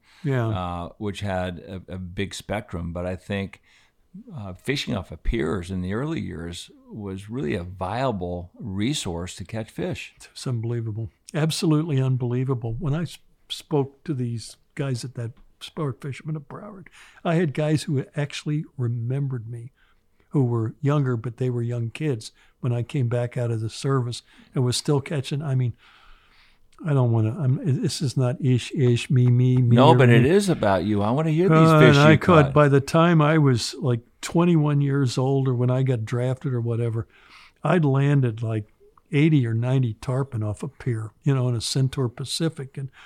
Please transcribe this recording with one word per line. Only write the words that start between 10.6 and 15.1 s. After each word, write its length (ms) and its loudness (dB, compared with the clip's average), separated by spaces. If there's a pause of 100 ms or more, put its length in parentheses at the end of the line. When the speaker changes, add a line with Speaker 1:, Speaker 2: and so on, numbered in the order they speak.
Speaker 1:
Absolutely 680 0
unbelievable. 760 -2
When 160 -2
I 80 -4
s-, 160 -10 (320)
spoke 540 -4
to 100 -4
these 420 -6 (200)
guys 280 -4
at 120 -12